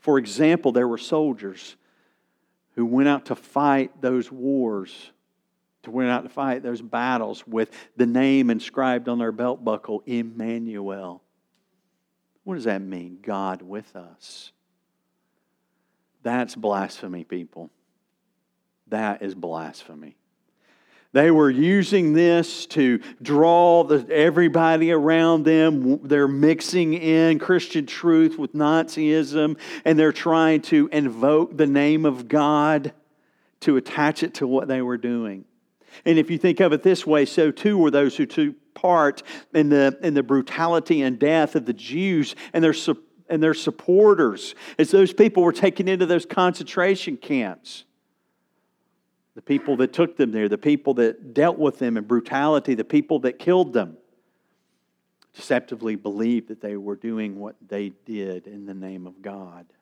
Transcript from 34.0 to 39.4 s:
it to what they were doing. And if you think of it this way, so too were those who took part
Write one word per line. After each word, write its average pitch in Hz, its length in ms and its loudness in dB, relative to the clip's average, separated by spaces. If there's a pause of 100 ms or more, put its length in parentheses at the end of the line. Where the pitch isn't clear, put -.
it - 120 -6
to 139 120 -6
what 131 200 0
they 131 140 -2
were 123 160 -4
doing. 113 480 -6 (600)
And 165 120 4
if 156 120 0
you 165 80 -4
think 175 220 2
of 175 120 4
it 151 100 -2
this 185 240 2
way, 151 200 4
so 156 240 2
too 208 260 0
were 165 140 4
those 139 260 2
who 151 80 0
took 147 300 -2 (180)
part 160 500 0 (300)